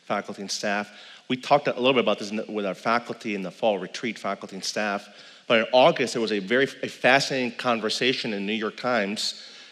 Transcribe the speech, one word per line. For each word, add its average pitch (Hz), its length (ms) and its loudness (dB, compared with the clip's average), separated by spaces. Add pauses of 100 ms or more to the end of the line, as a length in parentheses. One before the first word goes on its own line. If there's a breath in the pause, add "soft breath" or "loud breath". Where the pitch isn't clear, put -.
faculty 104 360 -4
and 98 100 -8
staff. 104 400 -2 (380 loud breath)
We 127 80 0
talked 143 300 4
a 127 60 0
little 127 200 2
bit 123 80 6
about 104 180 2
this 101 120 -8
in 107 60 -4
the, 107 120 -6
with 107 160 -4
our 92 80 -2
faculty 117 600 -2
in 95 60 -4
the 90 100 -6
fall 104 280 0
retreat, 98 400 -8
faculty 101 360 -6
and 92 80 -10
staff. 104 440 -4 (400 loud breath)
But 117 120 6
in 113 120 2
August, 127 420 6
there 123 80 -2
was 107 100 0
a 104 80 0
very, 117 260 2 (180)
a 113 60 -6
fascinating 131 680 2
conversation 120 760 -2
in 101 120 -4
New 104 80 -2
York 107 240 -4
Times 107 640 -2 (300 loud breath)